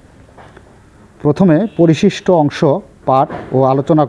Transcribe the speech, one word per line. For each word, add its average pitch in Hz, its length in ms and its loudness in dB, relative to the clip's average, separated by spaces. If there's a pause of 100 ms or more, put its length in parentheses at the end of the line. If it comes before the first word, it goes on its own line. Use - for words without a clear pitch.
(1200)
প্রথমে 151 360 2 (220)
পরিশিষ্ট 165 480 0 (140)
অংশ 143 180 -4 (480)
পাঠ 135 200 2 (280)
ও - 20 2 (140)
আলোচনা 143 380 0